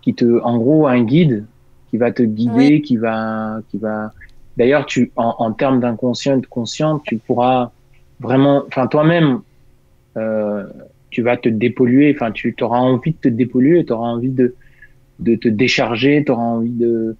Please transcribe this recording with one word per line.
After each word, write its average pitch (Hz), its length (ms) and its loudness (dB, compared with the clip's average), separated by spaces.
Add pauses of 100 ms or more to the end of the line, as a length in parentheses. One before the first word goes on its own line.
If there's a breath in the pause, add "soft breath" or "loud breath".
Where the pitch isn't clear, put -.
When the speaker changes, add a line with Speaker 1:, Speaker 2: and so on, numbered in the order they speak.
Speaker 1:
qui 117 140 -2
te, 120 260 2
en 120 160 -2
gros, 147 300 4
un 123 160 2
guide, 123 420 2 (460)
qui 113 60 -4
va 117 140 0
te 123 120 0
guider, 110 300 -2
Speaker 2:
Oui. 143 280 4
Speaker 1:
qui 131 140 -2
va, 110 640 -4 (100)
qui - 80 -10
va, 107 360 -6 (440 soft breath)
d'ailleurs, 135 280 2
tu, - 320 0
en, 117 220 0
en 113 120 -2
termes 135 300 0
d'inconscient 123 560 -2
et 123 40 0
de - 60 -8
conscient, 151 520 -4
tu 117 180 -6
pourras 123 540 0 (500)
vraiment, 139 460 2
enfin, 127 200 -2
toi-même, 151 540 2 (760)
euh, 107 480 -4 (440)
tu - 120 -6
vas 120 160 0
te 127 100 -2
dépolluer, 120 680 2
enfin, 117 180 -4
tu, 113 220 -6
t'auras 117 260 -2
envie 127 320 0
de 160 60 -6
te - 120 -2
dépolluer, 127 560 2
t'auras 117 240 -4
envie 117 200 -4
de, 123 260 0 (640 soft breath)
de 117 160 0
te 110 120 -2
décharger, 123 800 0
t'auras 127 180 0
envie 117 280 -2
de 113 480 -2